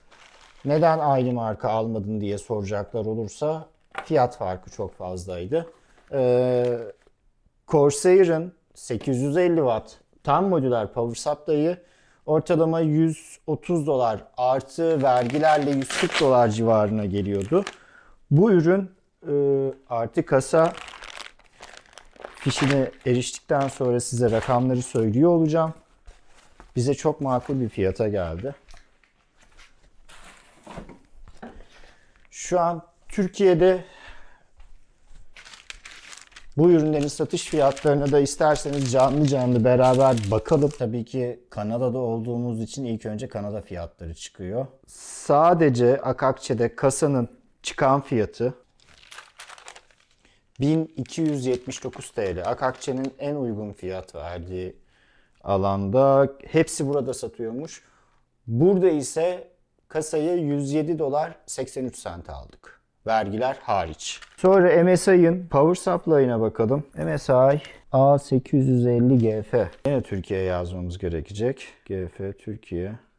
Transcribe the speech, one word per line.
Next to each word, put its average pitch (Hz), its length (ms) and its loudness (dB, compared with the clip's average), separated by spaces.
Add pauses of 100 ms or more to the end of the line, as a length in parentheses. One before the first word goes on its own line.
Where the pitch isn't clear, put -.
(640)
neden 160 340 2
aynı 131 340 2
marka 113 360 -4
almadın 110 520 -4
diye 101 160 -4
soracaklar 101 680 -6
olursa 117 600 -6 (400)
fiyat 131 320 0
farkı 92 340 -8
çok - 260 -10
fazlaydı. 92 760 -6 (400)
Ee, 123 680 0 (920)
Corsair'ın 165 840 4 (200)
sekiz 123 480 -4
yüz 143 160 -2
elli 175 200 4
watt 120 340 0 (320)
tam 165 260 0
modüler 123 440 0
power 120 380 -4
supply'ı 151 460 -2 (480)
ortalama 160 540 0
yüz 160 680 0
otuz 156 400 -2
dolar 123 360 0 (140)
artı 135 680 0
vergilerle 139 680 2
yüz 135 160 -2
kırk - 320 -4
dolar 127 300 4
civarına 107 560 0
geliyordu. 101 600 -2 (680)
Bu 185 200 6
ürün, 185 400 2 (360)
e, 147 60 -2 (560)
artı 117 360 -4
kasa 160 480 2 (1600)
fişine 135 560 0 (140)
eriştikten 135 640 -2
sonra 123 320 -2
size 120 320 -2
rakamları 123 500 0
söylüyor 120 480 2
olacağım. 160 440 2 (1000)
Bize 127 180 0
çok 147 280 -2
makul 135 380 -2
bir 117 100 -2
fiyata 98 380 -2
geldi. 98 480 -6 (3750)
Şu - 280 -2
an 170 220 -2 (280)
Türkiye'de 185 720 2 (2750)
bu 170 140 6
ürünlerin 151 360 2
satış 147 380 -6
fiyatlarına 143 640 0
da 143 80 4
isterseniz 143 720 -2
canlı 135 360 2
canlı 127 360 2
beraber 127 520 4 (160)
bakalım. 143 480 2
Tabii 117 260 -6
ki 123 340 -6 (100)
Kanada'da 117 480 -4
olduğumuz 120 640 -4
için 131 240 -10
ilk 113 200 -6
önce 110 220 -8
Kanada 104 340 -10
fiyatları 85 520 -14
çıkıyor. 104 540 -10 (200)
Sadece 143 1120 2
Akakçe'de 127 760 -2
kasanın 135 540 0 (340)
çıkan 139 380 0
fiyatı 120 520 -2 (2000)
bin 156 380 0
iki 165 240 -8
yüz 147 240 -2
yetmiş 127 380 -6
dokuz - 280 -12
T 98 240 -4
L. 87 100 -6
Akakçe'nin 131 720 -4
en 143 160 -6
uygun 107 380 -6
fiyat 90 420 -12
verdiği 87 600 -10 (680)
alanda. 98 840 2 (220)
Hepsi 156 360 0
burada 135 260 -2
satıyormuş. 117 680 -12 (640)
Burada 175 420 4
ise 160 580 -4 (400)
kasayı 160 520 -4
yüz 143 340 -2
yedi 156 260 -2
dolar 156 360 -4 (100)
seksen 131 400 -8
üç 120 120 -10
sent 85 320 -14
aldık. - 520 -20 (260)
Vergiler 110 540 -2
hariç. 87 600 -6 (160)
Sonra 180 460 6
M 180 140 6
S 185 200 4
I'ın 175 300 4
power 156 360 2
supply'ına 143 580 2
bakalım. 113 520 0
M 127 240 -6
S 139 160 0
I 135 280 4 (300)
A 139 280 4
sekiz 131 480 0
yüz 123 180 4
elli 123 320 4
G 110 260 2
F. 104 280 0 (140)
Yine 139 160 0
Türkiye 95 400 -4
yazmamız 90 560 -4
gerekecek. 101 680 -6 (180)
G 95 220 -8
F 98 260 -12
Türkiye. 95 580 -10 (280)